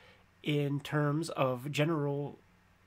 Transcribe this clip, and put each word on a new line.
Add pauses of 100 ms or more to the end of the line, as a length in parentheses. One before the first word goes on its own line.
(440)
in
terms
of
general (480)